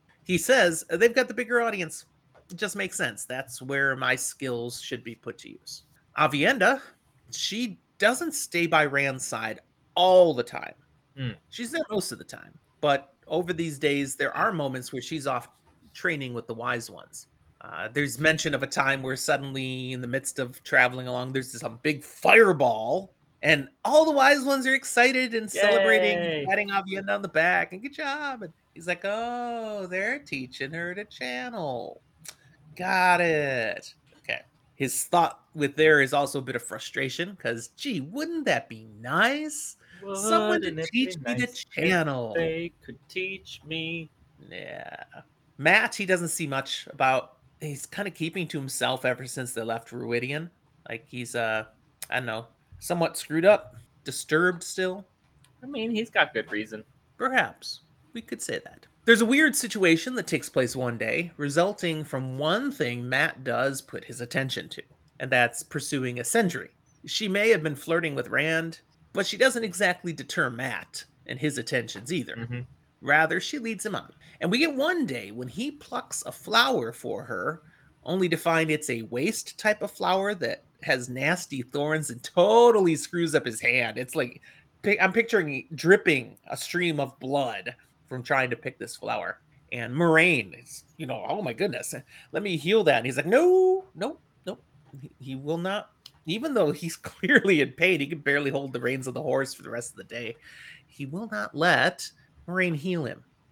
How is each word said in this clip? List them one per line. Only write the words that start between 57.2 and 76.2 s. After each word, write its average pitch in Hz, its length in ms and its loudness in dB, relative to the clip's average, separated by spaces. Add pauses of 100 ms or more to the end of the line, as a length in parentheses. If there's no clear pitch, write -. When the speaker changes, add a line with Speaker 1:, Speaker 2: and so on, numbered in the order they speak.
Speaker 1:
We 226 100 -10
could - 200 -10
say - 240 -6
that. - 200 -20 (200)
There's 226 160 8
a 233 40 6
weird 277 300 4
situation 190 600 2
that 202 120 -6
takes - 220 -2
place 127 260 0
one 123 220 -2
day, 123 400 -4
resulting 160 640 0
from 131 340 -6
one 190 360 0
thing 123 340 -4
Matt 135 380 -2
does 131 360 0
put - 220 -12
his 117 160 -16
attention 127 500 -4
to, - 120 -14 (380)
and 131 120 -4
that's 123 320 2
pursuing 127 560 -4
a 120 60 -6
Sendry. 202 460 0 (340)
She - 240 -4
may 202 200 2
have 196 140 6
been 151 120 -2
flirting 160 400 -2
with 131 140 -4
Rand, 160 520 0 (320)
but 196 140 0
she 208 100 -4
doesn't 240 260 4
exactly 180 500 0
deter 147 360 -2
Matt 117 560 -8 (220)
and 131 120 -10
his 151 180 -2
attentions 120 540 -6
either. 156 240 -4
Speaker 2:
Mm-hmm. 120 240 -8 (420)
Speaker 1:
Rather, 156 380 4
she 294 200 -6
leads 226 260 -6
him 202 100 -4
on. - 160 -10 (300)
And 170 80 0
we 214 100 2
get 311 160 2
one 311 300 0
day 117 260 -8
when 123 180 -10
he 208 220 -6
plucks - 540 -10